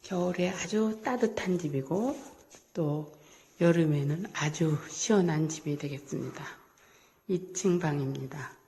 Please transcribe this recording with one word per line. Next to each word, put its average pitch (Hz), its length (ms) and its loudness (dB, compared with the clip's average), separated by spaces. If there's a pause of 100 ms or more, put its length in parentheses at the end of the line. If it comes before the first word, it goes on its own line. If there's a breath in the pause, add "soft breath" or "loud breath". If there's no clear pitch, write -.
겨울에 180 480 0
아주 214 560 0
따뜻한 220 540 2
집이고 165 600 -2 (540)
또 151 400 -2 (480 loud breath)
여름에는 160 720 4
아주 151 460 0 (100)
시원한 165 640 2
집이 147 260 -4
되겠습니다. 143 680 -8 (840 soft breath)
이 185 240 -4
층 175 260 2
방입니다. 135 720 -2 (180)